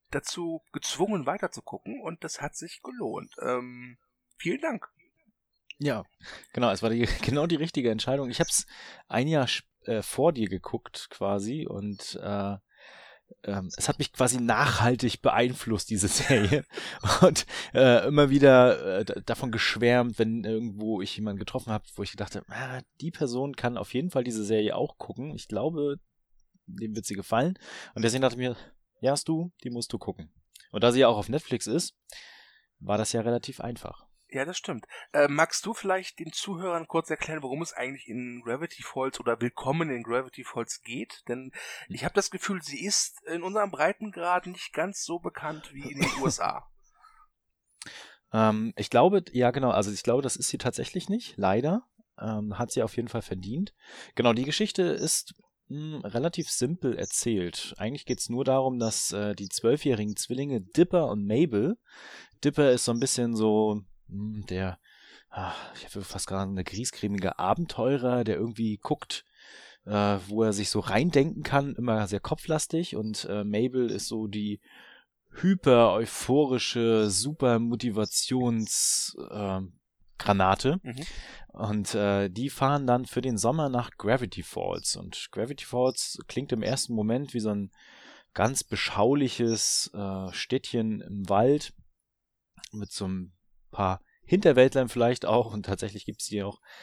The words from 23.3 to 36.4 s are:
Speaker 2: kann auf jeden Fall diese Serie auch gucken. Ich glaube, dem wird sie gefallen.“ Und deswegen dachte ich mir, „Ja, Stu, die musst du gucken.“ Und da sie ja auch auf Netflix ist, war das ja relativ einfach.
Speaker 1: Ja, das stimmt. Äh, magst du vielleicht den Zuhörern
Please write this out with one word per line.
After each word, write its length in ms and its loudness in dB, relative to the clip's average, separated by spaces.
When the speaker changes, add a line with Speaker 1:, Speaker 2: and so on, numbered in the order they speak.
Speaker 2:
kann 220 -2
auf 180 -6
jeden 160 0
Fall 120 0
diese 220 -2
Serie 300 2
auch 240 -4
gucken. 340 -10
Ich 140 -14
glaube, 520 -2
dem 280 -8
wird 100 -6
sie 100 -6
gefallen.“ 420 0
Und 80 0
deswegen 180 2
dachte 140 4
ich 120 -2
mir, 80 -4
„Ja, 160 2
Stu, 320 -2
die 80 -8
musst 200 -6
du 60 -4
gucken.“ 340 -10
Und 120 0
da 80 6
sie 80 4
ja 80 8
auch 100 4
auf 120 -4
Netflix 360 -4
ist, 300 -2
war 200 0
das 120 -2
ja 100 0
relativ 380 -2
einfach. 460 -12
Speaker 1:
Ja, 160 -4
das 140 -8
stimmt. 300 -8
Äh, 140 6
magst 380 0
du 100 -6
vielleicht 440 -4
den 140 -12
Zuhörern 540 -6